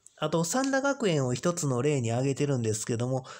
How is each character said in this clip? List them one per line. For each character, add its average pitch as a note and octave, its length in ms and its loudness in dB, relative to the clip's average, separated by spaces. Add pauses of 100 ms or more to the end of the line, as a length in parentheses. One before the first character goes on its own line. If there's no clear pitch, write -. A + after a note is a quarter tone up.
(160)
あ D3+ 160 -6
と、 E3 120 0
三 C4+ 280 0
田 C4+ 100 0
学 C4+ 280 0
園 C#3+ 180 2
を B2 80 0
一 F3 180 0
つ D3+ 140 -2
の B2 160 2
例 C#3+ 180 2
に A2+ 120 0
挙 C3 160 2
げ C3 60 0
て C#3+ 120 0
る C#3 100 2
ん A#2 60 -2
で A2 100 2
す - 140 -6
け A#2+ 100 0
ど B2 100 -2
も、 C3 180 -2 (140)